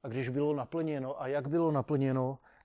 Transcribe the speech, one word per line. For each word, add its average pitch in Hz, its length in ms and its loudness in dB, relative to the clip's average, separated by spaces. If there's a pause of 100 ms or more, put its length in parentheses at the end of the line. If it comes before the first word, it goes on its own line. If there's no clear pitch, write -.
A 143 40 -8
když 123 220 -2
bylo 143 240 0
naplněno 143 680 -4
a 131 60 -4
jak 139 200 -2
bylo 165 240 4
naplněno, 135 680 2 (260)